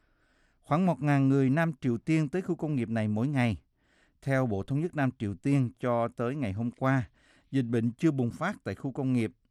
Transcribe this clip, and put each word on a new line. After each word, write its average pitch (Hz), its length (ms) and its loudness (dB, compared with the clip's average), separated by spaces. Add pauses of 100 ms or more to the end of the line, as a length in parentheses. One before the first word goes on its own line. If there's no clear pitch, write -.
(600)
Khoảng 170 240 0
một 170 160 0
ngàn 139 280 4
người 135 200 4
Nam 165 220 2 (100)
Triều 120 160 0
Tiên 160 320 0
tới 185 120 -2
khu 180 140 -2
công 151 200 -4
nghiệp 117 140 -2
này 113 180 0
mỗi 107 200 0
ngày. 123 300 0 (640)
Theo 135 240 0
Bộ 101 180 -2
Thống 139 180 -2
nhất 170 140 -4
Nam 135 140 0 (100)
Triều 101 160 -4
Tiên, 135 440 0
cho 120 280 0
tới 120 280 -4
ngày 120 180 -4
hôm 117 180 -4
qua, 131 320 0 (480)
dịch 135 140 0
bệnh 117 260 0
chưa 160 200 2
bùng 127 200 0
phát 185 320 -6
tại 98 120 -6
khu 135 160 -8
công 131 220 -2
nghiệp 113 180 0 (200)